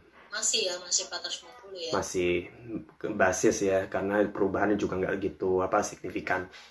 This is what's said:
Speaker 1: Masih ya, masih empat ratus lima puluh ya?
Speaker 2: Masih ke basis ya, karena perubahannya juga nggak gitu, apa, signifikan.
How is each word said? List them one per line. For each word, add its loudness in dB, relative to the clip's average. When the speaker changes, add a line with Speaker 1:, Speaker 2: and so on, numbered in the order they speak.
Speaker 1:
Masih -2
ya, -4
masih -2
empat -10
ratus -10
lima -20
puluh -16
ya? -8
Speaker 2:
Masih 0
ke -6
basis 4
ya, 4
karena 2
perubahannya 2
juga 0
nggak 0
gitu, 0
apa, 2
signifikan. -4